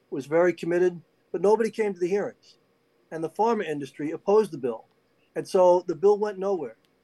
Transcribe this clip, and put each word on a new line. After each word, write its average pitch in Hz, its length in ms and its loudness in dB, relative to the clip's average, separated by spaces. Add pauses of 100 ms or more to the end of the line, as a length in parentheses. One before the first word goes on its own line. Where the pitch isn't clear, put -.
(100)
was 139 160 -8
very 170 260 2
committed, 175 480 -2 (320)
but 180 80 -8
nobody 214 300 2
came 208 240 -4
to 175 60 -16
the 175 80 0
hearings. 180 500 -6 (520)
And 160 140 -8
the 156 60 -8
pharma 214 360 0
industry 147 440 -8
opposed 196 420 0
the 160 60 -12
bill. 117 260 -6 (500)
And 156 140 -8
so 180 380 4
the 175 80 -4
bill 196 240 4
went 208 200 -4
nowhere. 185 380 -6 (280)